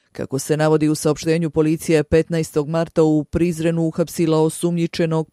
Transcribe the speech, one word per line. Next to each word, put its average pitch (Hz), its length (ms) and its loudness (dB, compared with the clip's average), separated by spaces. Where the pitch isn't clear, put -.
Kako - 280 -6
se 147 180 -2
navodi 156 320 2
u 151 60 0
saopštenju, 160 540 -2
policija 156 480 0
je 147 60 2
petnaestog 160 680 0
marta 165 340 0
u 156 200 2
Prizrenu 165 640 -2
uhapsila 156 540 0
osumnjičenog 165 920 -2